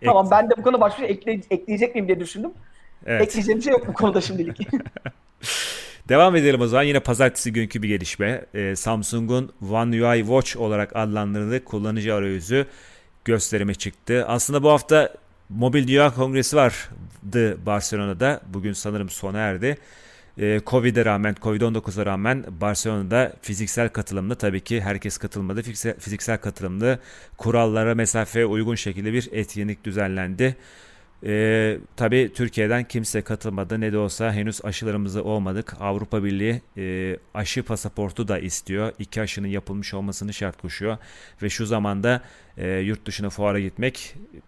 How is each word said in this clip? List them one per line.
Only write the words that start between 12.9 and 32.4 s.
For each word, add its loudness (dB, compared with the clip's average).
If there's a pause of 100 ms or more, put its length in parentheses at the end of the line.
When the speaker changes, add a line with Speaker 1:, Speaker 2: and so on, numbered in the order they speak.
Speaker 1:
gösterime 0
çıktı. -2
Aslında 0
bu 8
hafta 6 (360)
Mobil 2
Dünya 6
Kongresi 0
vardı 0
Barcelona'da. 0
Bugün -6
sanırım -6
sona -6
erdi. -2 (640)
Ee, 2
covid'e 2
rağmen, 2
covid 0
on 2
dokuza -4
rağmen -2 (160)
Barcelona'da 0
fiziksel -2
katılımlı, -4
tabii -2
ki -4
herkes -4
katılmadı, -6
fiziksel, -6
fiziksel -4
katılımlı, -2 (380)
kurallara, 2
mesafeye 0
uygun 0
şekilde -6
bir -2
etkinlik -6
düzenlendi. -2 (680)
Ee, 2 (180)
tabii 2
Türkiye'den 0